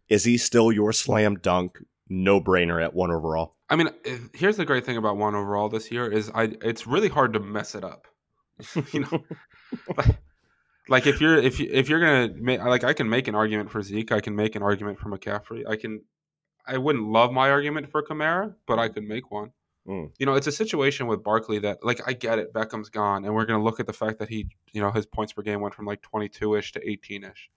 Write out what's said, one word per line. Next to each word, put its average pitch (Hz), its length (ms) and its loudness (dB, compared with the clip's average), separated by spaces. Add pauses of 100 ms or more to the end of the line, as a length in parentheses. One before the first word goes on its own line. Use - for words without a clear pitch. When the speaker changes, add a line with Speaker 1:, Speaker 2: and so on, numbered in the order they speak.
Speaker 1:
is 104 160 4
he 120 120 4
still 113 360 4
your 104 180 2
slam 107 440 2
dunk 90 440 -2 (300)
no-brainer 92 720 4
at 82 100 -2
one 87 180 0
overall? 80 440 -2 (140)
Speaker 2:
I 156 80 2
mean, 160 140 2 (120)
if, 123 300 -10
here's 208 240 0
the 180 80 -2
great 131 200 0
thing 123 120 -4
about 107 180 0
one 104 200 0
overall 104 340 -2
this 110 200 -6
year 120 220 -4
is 107 240 0
I, 113 160 0 (100)
it's 113 240 -4
really 170 220 2
hard 135 240 2
to 110 80 0
mess 101 360 -8
it 95 100 -10
up. - 220 -14 (520)
<laughs> - 320 -6
You 151 80 -4
know, 147 240 -4 (340)
Speaker 1:
<laughs> - 400 -12
Speaker 2:
like, - 200 4 (720)
like, 131 200 4
if 135 140 4
you're, 160 160 6
if 135 220 4
you, 147 120 -2
if 131 160 4
you're 156 140 4
gonna 131 360 4
ma-, 123 320 0
like, 123 140 4
I 131 100 4
can 127 160 -2
make 120 200 0
an 107 40 -2
argument 107 380 0
for 110 100 -4
Zeke, 104 300 -4
I 110 80 2
can 104 160 -6
make 107 220 0
an 101 40 -8
argument 101 380 -2
for 110 100 -12
McCaffrey, 104 580 -8
I 110 100 -4
can, 107 240 -10 (640)
I 135 100 -4
wouldn't 131 300 -2
love 113 240 4
my 131 180 4
argument 143 400 0
for 151 140 -2
Kamara, 165 500 -4 (140)
but 117 100 2
I 113 120 2
could 107 160 -10
make 107 260 -8
one. 104 200 -8 (360)
Speaker 1:
Mm. 90 320 -8
Speaker 2:
You 135 80 -2
know, 135 80 4
it's 139 100 0
a 147 60 -2
situation 143 560 -2
with 107 160 -2
Barkley 110 340 0
that, 101 260 -4
like, 120 240 -2
I 131 60 0
get 113 240 -2
it, - 160 -4
Beckham's 110 360 -6
gone, 101 360 -2
and 104 80 -4
we're 110 120 2
gonna 110 180 0
look 113 160 0
at - 80 -6
the 110 60 -6
fact 107 260 -6
that 107 100 -10
he, 107 200 -8 (240)
you 107 80 -6
know, 101 100 0
his 107 160 -2
points - 260 -6
per - 80 -12
game 104 180 -4
went 101 140 -6
from, 104 140 -12
like, 104 160 -8
twenty-two-ish 107 720 -4
to - 140 -10
eighteen-ish. 101 680 -12